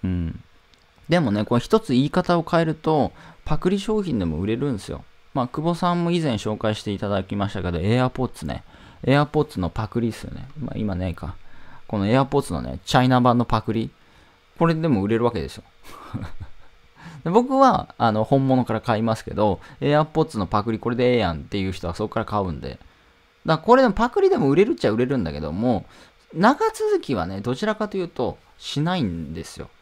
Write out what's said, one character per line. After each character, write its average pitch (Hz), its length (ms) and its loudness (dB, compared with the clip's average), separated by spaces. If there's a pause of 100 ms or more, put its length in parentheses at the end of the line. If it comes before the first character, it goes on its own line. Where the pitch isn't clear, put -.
う 95 40 0
ん。 87 360 -2 (640)
で 170 100 4
も 131 120 2
ね、 104 140 0
こ - 100 0
れ 147 60 4
一 - 180 2
つ 143 140 -2
言 127 120 4
い 147 40 -2
方 175 280 2
を 160 120 -2
変 170 120 2
え 165 40 2
る 160 100 -2
と、 156 360 0 (340)
パ 156 120 2
ク 180 120 0
リ 202 100 0
商 214 240 -2
品 151 160 -2
で 90 60 -2
も 78 120 -2
売 95 100 -2
れ 110 80 0
る 139 160 -2
ん 110 60 -4
で - 20 -6
す - 100 -14
よ。 - 140 -10 (300)
ま 131 100 0
あ、 120 40 -4
久 151 200 -4
保 170 80 0
さ 175 180 0
ん 170 100 0
も 170 80 0
以 175 100 0
前 147 120 0
紹 107 240 -4
介 107 180 -2
し - 80 -12
て 107 80 -4
い 98 80 -4
た 104 100 -4
だ 98 140 -2
き 101 120 -8
ま 101 140 -2
し - 40 -12
た 98 80 -6
け 87 100 -2
ど、 85 80 -2
AirPods 120 680 -2
ね。 - 180 -8 (400)
AirPods 147 560 2
の 87 100 0
パ 110 180 -4
ク 120 140 -2
リ 117 80 0
っ - 20 -6
す - 120 -12
よ - 100 -12
ね。 - 140 -12 (120)
ま - 160 -8
あ、 - 20 -6
今 104 180 -4
ね 92 140 -2
え 85 40 -6
か。 85 220 -10 (520)
こ 110 100 -4
の 98 80 0
AirPods 135 480 2
の 73 80 -4
ね、 65 240 -8
チ - 120 2
ャ 127 80 6
イ 127 40 4
ナ 127 100 6
版 123 180 6
の 120 80 2
パ 110 180 0
ク 113 100 -2
リ。 113 160 -2 (680)
こ 165 100 4
れ 165 80 4
で 160 120 -2
も 117 140 4
売 101 80 0
れ 113 80 2
る 117 80 2
わ 120 60 2
け 98 100 -6
で 67 80 -8
す - 80 -16
よ。 - 60 -18 (800)
<laughs> - 840 -18
で、 165 40 -2
僕 247 280 4
は、 262 400 4
あ 117 140 2
の、 107 120 2
本 135 240 4
物 127 180 4
か 117 80 -2
ら 110 80 -2
買 110 180 0
い - 20 0
ま 113 140 2
す - 100 -12
け - 80 -10
ど、 104 260 2 (220)
AirPods 151 560 0
の 98 80 0
パ 101 180 0
ク 117 80 -2
リ、 110 80 -2
こ 120 100 -4
れ 120 60 -2
で 123 180 4
え - 20 4
え - 40 4
や 87 140 0
ん 76 40 -6
っ - 40 -8
て 98 180 -6
い 92 80 -2
う 95 40 -2
人 - 160 -6
は 82 80 -4
そ 107 120 -4
こ - 60 -10
か 117 80 -2
ら 107 40 -2
買 107 160 -2
う 90 100 -2
ん 71 100 -8
で。 65 80 -8
だ 67 60 -12
か - 40 -20 (680)
ら 160 120 2
こ 214 180 4
れ 269 60 6
で 262 80 6
も - 40 0
パ 233 160 0
ク 392 120 0
リ 392 80 6
で 381 80 2
も 143 120 2
売 143 80 4
れ 196 80 6
る 262 80 -2
っ - 20 -2
ち - 120 -2
ゃ 107 40 4
売 110 60 0
れ 123 80 2
る 131 120 -2
ん 110 60 -2
だ 80 100 -4
け 73 80 -6
ど 76 100 -6
も、 104 340 0 (480)
長 240 380 2
続 427 300 0
き 135 140 -4
は 85 100 -2
ね、 95 160 -8
ど 123 140 -2
ち 214 100 -4
ら 214 100 -2
か 214 120 -4
と 202 100 -6
い 185 60 -2
う 170 40 -6
と - 300 -4 (200)
し - 220 -8
な 170 160 0
い 175 60 0
ん 82 320 -4
で 82 100 -10
す - 140 -16
よ。 80 120 -14 (120)